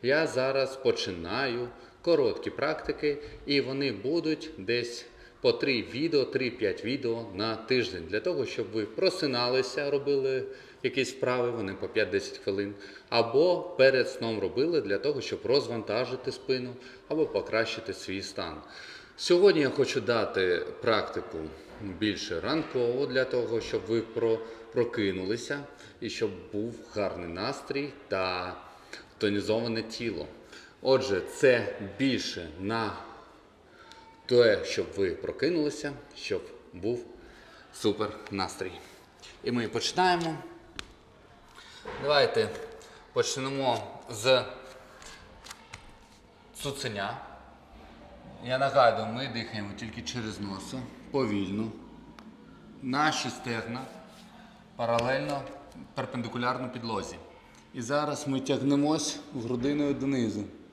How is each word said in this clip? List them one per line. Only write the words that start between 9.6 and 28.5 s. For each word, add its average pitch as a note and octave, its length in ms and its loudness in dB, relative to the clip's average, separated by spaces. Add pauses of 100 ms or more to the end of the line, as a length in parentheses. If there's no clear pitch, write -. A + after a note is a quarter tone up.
робили C3+ 540 2 (380)
Якісь C3 300 0
вправи, B2 380 2
вони G2+ 240 -4
по F#2+ 140 -6
п'ять-десять G2+ 500 0
хвилин, G2+ 360 -2 (340)
або C3 520 4
перед C3 500 6
сном A2+ 300 -2
робили B2 400 0
для G2 180 0
того, C#3+ 220 0
щоб - 260 -6
розвантажити B2 880 0
спину, B2 420 -4 (340)
або D3+ 180 2
покращити G#2 680 0
свій F#2+ 300 -6
стан. D#2+ 400 -8 (540)
Сьогодні F3 440 8
я C3+ 100 4
хочу C3 300 2
дати G2 680 2 (160)
практику F#2+ 560 0 (440)
більше F#2 580 -2
ранкову, C3 680 0
для C3 180 2
того, A#2 360 0
щоб A2 260 -2
ви A2+ 140 2
про-, A2+ 380 2 (340)
прокинулися A2+ 880 0 (400)
і A2+ 100 -4
щоб G#2+ 200 -2 (220)
був A2+ 220 -4 (200)
гарний F2+ 340 -2
настрій C3+ 640 -4 (160)
та F2+ 480 -2 (640)